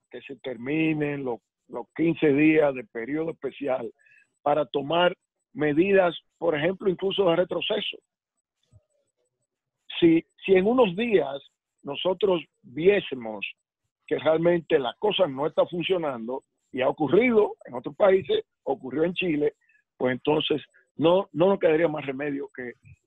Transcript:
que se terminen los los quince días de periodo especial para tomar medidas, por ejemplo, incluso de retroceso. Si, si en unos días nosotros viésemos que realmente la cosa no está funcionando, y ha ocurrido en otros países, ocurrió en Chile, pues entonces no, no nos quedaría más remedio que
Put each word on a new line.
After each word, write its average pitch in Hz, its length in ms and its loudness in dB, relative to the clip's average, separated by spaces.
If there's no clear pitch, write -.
que 123 120 -16
se 135 140 -18
terminen 143 880 -4
los 120 160 -6
los 120 180 -12
quince 160 360 2
días 151 420 4
de 123 100 -10
periodo 143 480 -6
especial 127 600 -6
para 147 240 0
tomar 165 480 0
medidas, 170 640 2
por 160 180 -2
ejemplo, 180 320 -2
incluso 185 400 0
de 165 80 4
retroceso. 180 640 -4
Si, 170 240 4
si 190 100 2
en 185 120 4
unos 226 300 2
días 165 460 -2
nosotros 175 600 -2
viésemos 123 840 -2
que 143 120 -4
realmente 160 600 2
la 120 200 -4
cosa 185 280 0
no 139 200 -4
está 170 200 0
funcionando, 147 760 -4
y 123 80 -6
ha 127 80 2
ocurrido 208 640 2
en - 80 -12
otros 143 200 -10
países, 190 500 2
ocurrió 135 400 -4
en 180 100 -2
Chile, 147 400 -2
pues 127 140 0
entonces 147 500 -2
no, 175 360 2
no 170 180 2
nos 190 80 2
quedaría 165 280 2
más 151 200 -6
remedio 139 480 -6
que 123 180 -10